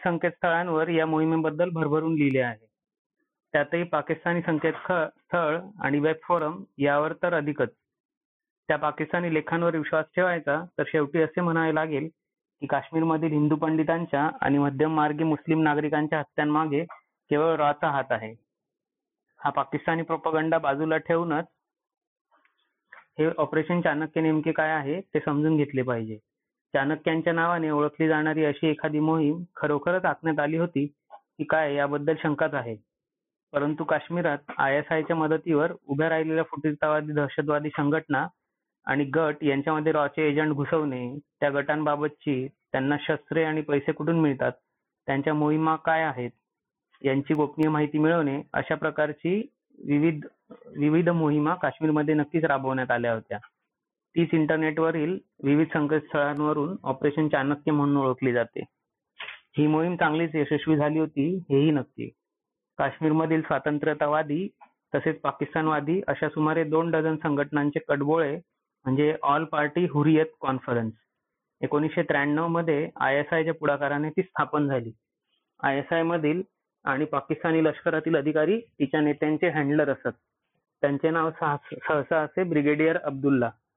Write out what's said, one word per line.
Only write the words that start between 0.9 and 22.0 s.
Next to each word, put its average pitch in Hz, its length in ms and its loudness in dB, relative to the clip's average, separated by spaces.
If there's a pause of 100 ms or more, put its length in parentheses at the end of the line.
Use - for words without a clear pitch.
मोहिमेबद्दल 160 640 0
भरभरून 160 440 0
लिहिले 139 260 2
आहे. 113 260 -6 (840)
त्यातही 151 300 0
पाकिस्तानी 170 600 -2
संकेतख-, 160 640 -2
स्थळ 165 540 -4 (200)
आणि 143 180 0
वेब 156 240 2
फोरम 175 420 -2 (140)
यावर 143 340 2
तर 175 220 -2
अधिकच. 143 340 0 (1000)
त्या 156 80 0
पाकिस्तानी 156 580 -2
लेखांवर 160 420 0
विश्वास 156 300 -2 (100)
ठेवायचा 170 480 0 (140)
तर 151 80 -2
शेवटी 156 360 0
असे 156 180 0
म्हणावे 165 340 2
लागेल 156 340 -2 (520)
की 143 60 -8
काश्मीरमधील 160 680 0
हिंदू 151 240 2
पंडितांच्या 160 720 0 (100)
आणि 139 180 2
मध्यममार्गी 151 680 0
मुस्लिम 160 380 0
नागरिकांच्या 151 560 0
हत्यांमागे 151 640 -2 (460)
केवळ 156 260 2
रॉचा 147 340 0
हात 139 200 -2
आहे. 110 420 -6 (920)
हा 143 60 -2
पाकिस्तानी 151 520 -2
प्रोपगंडा 160 560 0
बाजूला 156 380 0
ठेवूनच 165 480 0 (1700)